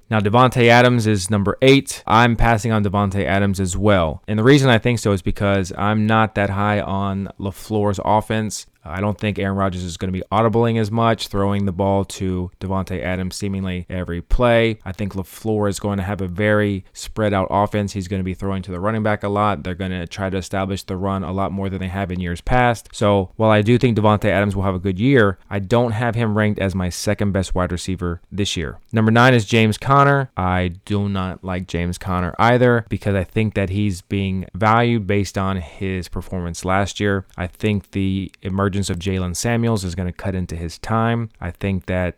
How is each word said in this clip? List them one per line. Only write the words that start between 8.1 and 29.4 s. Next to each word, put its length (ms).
I 140
don't 180
think 200
Aaron 180
Rodgers 260
is 140
gonna 160
be 180
audibling 480
as 120
much, 380
throwing 360
the 80
ball 320
to 460
Davante 420
Adams 320
seemingly 540
every 320
play. 640
I 80
think 220
LaFleur 560
is 100
going 160
to 80
have 160
a 80
very 640
spread 400
out 180
offense. 440
He's 140
gonna 140
be 120
throwing 260
to 100
the 100
running 220
back 200
a 80
lot. 340
They're 100
gonna 320
try 220
to 80
establish 460
the 160
run 260
a 80
lot 180
more 200
than 100
they 80
have 240
in 80
years 220
past. 500
So 440
while 140
I 120
do 160
think 180
Davante 300
Adams 280
will 100
have 100
a 40
good 220
year, 380
I 120
don't 320
have 220
him 220
ranked 240
as 140
my 160
second 420
best 220
wide 180
receiver 480
this 240
year. 240
Number 180
nine 220
is 140